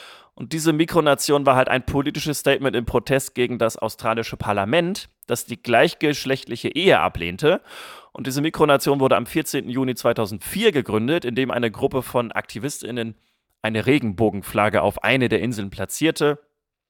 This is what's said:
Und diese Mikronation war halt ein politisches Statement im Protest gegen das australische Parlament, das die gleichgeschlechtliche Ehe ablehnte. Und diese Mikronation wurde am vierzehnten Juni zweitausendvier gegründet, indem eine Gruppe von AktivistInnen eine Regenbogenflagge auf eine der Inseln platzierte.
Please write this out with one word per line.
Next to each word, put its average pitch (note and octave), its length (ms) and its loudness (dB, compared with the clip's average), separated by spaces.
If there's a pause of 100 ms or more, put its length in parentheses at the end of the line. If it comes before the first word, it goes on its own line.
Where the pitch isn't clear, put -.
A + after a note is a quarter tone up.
(360)
Und A#2+ 160 -14
diese D#3+ 220 2
Mikronation D3+ 720 2
war C3+ 100 6
halt C3 140 4
ein C3 160 0
politisches C#3+ 540 -4
Statement C3+ 360 2
im A#2+ 100 -2
Protest C3 500 0
gegen A#2+ 240 0
das A2+ 180 0
australische A2+ 580 -4
Parlament, A#2+ 760 -2 (180)
das - 180 -4
die A#2+ 160 -12
gleichgeschlechtliche C3 1080 0
Ehe D#3+ 300 4
ablehnte. F#2 600 0 (520)
Und - 120 -12
diese C3+ 160 -2
Mikronation C#3+ 580 2
wurde C3 160 4
am A#2 120 0
vierzehnten - 420 -4
Juni B2+ 240 -2
zweitausendvier A#2 760 0
gegründet, A#2+ 520 0
indem B2 280 -2
eine A#2+ 180 0
Gruppe C3 320 -2
von A#2+ 300 -4
AktivistInnen A2+ 840 -8 (460)
eine A2 240 -2
Regenbogenflagge G#2+ 960 0
auf - 220 0
eine B2 260 2
der G#2+ 100 2
Inseln G#2 300 -4
platzierte. D3 680 -2 (500)